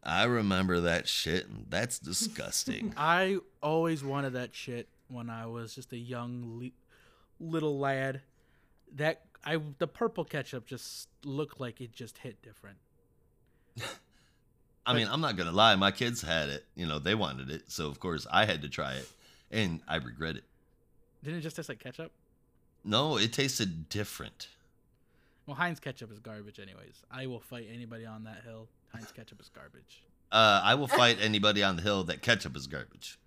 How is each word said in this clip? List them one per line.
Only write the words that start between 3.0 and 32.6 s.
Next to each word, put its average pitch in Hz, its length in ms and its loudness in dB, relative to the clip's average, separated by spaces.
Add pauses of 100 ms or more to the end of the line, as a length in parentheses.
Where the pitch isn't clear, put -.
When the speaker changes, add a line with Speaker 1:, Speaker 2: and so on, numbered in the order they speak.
Speaker 2:
always 160 400 0
wanted 139 300 -2
that 123 220 -6
shit 120 340 -10 (200)
when 120 200 -10
I 113 160 -10
was 113 300 -10
just - 180 -14
a 120 60 -10
young 120 600 -8
le-, - 880 -14
little 156 320 0
lad. 135 440 -2 (720)
That, 151 280 0 (220)
I, 156 160 0 (180)
the 170 100 0
purple 170 360 -2
ketchup 131 420 -6
just - 420 -12 (160)
looked 143 360 -6
like 120 200 -8
it 117 120 -12
just - 260 -16
hit - 240 -14
different. - 360 -20 (1000)
Speaker 1:
<laughs> 117 60 -8 (1040)
I 120 80 4
mean, 113 120 4
Speaker 2:
But 101 80 -2
Speaker 1:
I'm 151 60 0
not 135 160 0
gonna 82 160 0
lie. 107 240 10
My 98 140 6
kids 120 320 -2
had 78 260 0
it. 71 160 -6 (100)
You 87 120 -6
know, 76 120 -2
they 82 160 2
wanted 67 360 -4
it. - 200 -10
So, 80 180 -4
of 71 120 -8
course, 82 300 -4
I 92 140 6
had 85 180 0
to 73 60 -6
try 67 260 -4
it. 67 140 -8 (420)
And 90 380 0
I 82 80 -2
regret 76 400 -6
it. - 80 -14 (800)
Speaker 2:
Didn't 160 160 -6
it - 20 -10
just 160 140 -8
taste 156 120 -10
like 120 120 -10
ketchup? 160 320 -14 (720)
Speaker 1:
No, 127 340 4
it 113 140 4
tasted 104 560 0
different. - 600 -6 (1000)
Speaker 2:
Well, 139 100 -10
Heinz 170 240 -2
ketchup 117 320 -10
is 104 80 -18
garbage 104 400 -14
anyways. - 500 -20
I 131 160 -10
will 123 140 -8
fight 117 320 -14
anybody 117 340 -12
on 110 180 -14
that 110 200 -16
hill. 113 240 -16 (240)
Heinz 113 200 -14
ketchup 107 280 -20
is - 80 -20
garbage. - 540 -20 (300)
Speaker 1:
Uh, 107 320 10
I 107 100 8
will 147 140 0
fight 120 320 8
anybody 104 420 4
on 95 140 4
the 82 60 -4
Hill 98 220 2
that 82 180 -4
ketchup 95 340 2
is 67 100 -10